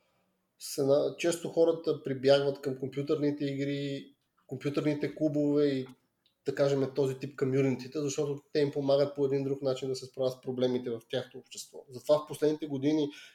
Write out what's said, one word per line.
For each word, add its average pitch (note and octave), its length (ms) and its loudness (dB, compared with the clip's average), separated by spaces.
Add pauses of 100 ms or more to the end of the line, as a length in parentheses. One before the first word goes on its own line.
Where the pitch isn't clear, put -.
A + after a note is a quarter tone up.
(600)
се - 240 -4
на-, C#3 340 4
често E3 320 -2
хората D#3+ 540 2
прибягват C#3 580 2
към C3 180 -4
компютърните C#3+ 680 -2
игри, C#3 680 -4 (340)
компютърните C#3+ 680 -2
клубове D3 500 2
и, C3 220 0 (580)
да C#3 100 -2
кажем, C#3 400 2
този C3 240 0
тип C3+ 200 -10
комюнитита, C3 640 0
защото C#3+ 400 -2 (120)
те D#3 60 2
им C#3+ 120 2
помагат C#3+ 440 2
по C#3+ 100 2
един C#3 180 0
друг C#3 180 -2
начин C3 280 -2
да C3 60 -4
се C3 100 -10
справят B2+ 280 -4
с - 80 -18
проблемите B2 480 0
в A2+ 200 -6
тяхното - 280 -6
общество. - 520 -18
Затова C#3+ 300 2
в D3+ 80 -6
последните D3+ 400 0
години C#3+ 420 0 (240)